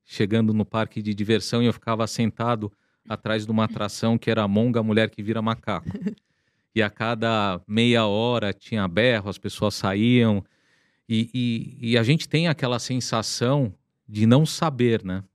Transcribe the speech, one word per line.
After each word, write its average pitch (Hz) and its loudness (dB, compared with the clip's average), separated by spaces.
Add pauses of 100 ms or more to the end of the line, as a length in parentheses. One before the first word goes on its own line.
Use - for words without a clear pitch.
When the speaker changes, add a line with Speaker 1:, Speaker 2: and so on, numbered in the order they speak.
Speaker 1:
chegando 110 0
no 107 0
parque 110 -4
de 104 -2
diversão 107 0
e 120 4
eu 110 2
ficava 113 -2
sentado 113 -2 (360)
atrás 107 -4
de 110 -4
uma 110 2
atração 113 -2
que - -4
era 110 2
a 104 0
Monga, 113 2
a 110 0
mulher 110 2
que - -14
vira 110 -4
macaco. 110 -4
Speaker 2:
<laughs> - -8 (480)
Speaker 1:
E 110 2
a 104 -2
cada 110 -2
meia 117 4
hora 107 0
tinha 104 -4
berro, 104 2
as - -10
pessoas 104 -4
saíam. 110 2 (640)
E, 113 -2
e, 120 -4
e 120 6
a 117 4
gente 147 0
tem 160 0
aquela 123 -2
sensação 120 -2 (340)
de 107 0
não 135 6
saber, 123 0
né? 92 -6 (120)